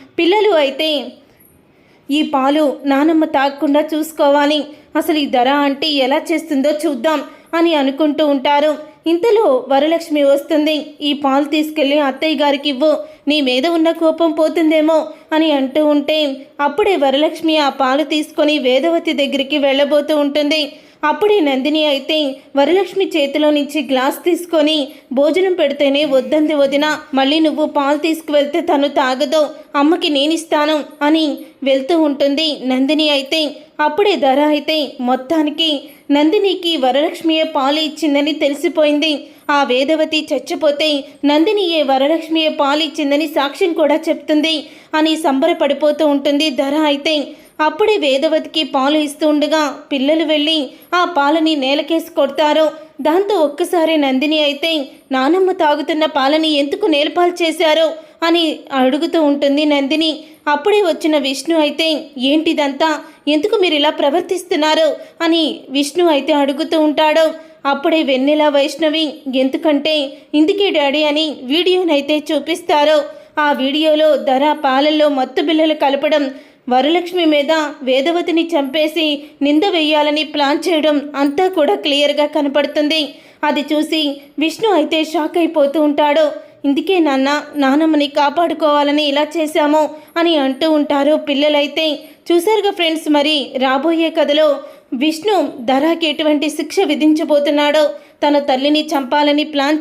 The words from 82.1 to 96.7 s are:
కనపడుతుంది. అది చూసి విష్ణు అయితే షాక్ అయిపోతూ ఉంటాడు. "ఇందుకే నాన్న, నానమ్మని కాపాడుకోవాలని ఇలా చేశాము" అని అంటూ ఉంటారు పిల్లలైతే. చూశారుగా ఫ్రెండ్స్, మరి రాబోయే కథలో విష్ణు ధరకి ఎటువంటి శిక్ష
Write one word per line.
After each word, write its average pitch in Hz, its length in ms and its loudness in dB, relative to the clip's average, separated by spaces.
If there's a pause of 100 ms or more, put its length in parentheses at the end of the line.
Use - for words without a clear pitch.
కనపడుతుంది. 294 880 -2 (280)
అది 294 300 0
చూసి 302 480 -2 (180)
విష్ణు 320 340 0
అయితే 311 300 0
షాక్ 320 340 -4
అయిపోతూ 320 440 0
ఉంటాడు. 294 500 2 (360)
"ఇందుకే 320 320 0
నాన్న, 285 440 0 (120)
నానమ్మని 294 520 2
కాపాడుకోవాలని 294 960 0
ఇలా 294 240 0 (100)
చేశాము" 302 520 0 (280)
అని 339 200 2
అంటూ 269 340 0
ఉంటారు 294 440 2
పిల్లలైతే. 294 840 0 (320)
చూశారుగా 392 400 2
ఫ్రెండ్స్, 320 380 -2
మరి 294 480 0
రాబోయే 294 520 0
కథలో 294 500 0 (340)
విష్ణు 311 560 0 (100)
ధరకి 311 480 0
ఎటువంటి 302 420 0
శిక్ష 302 300 -8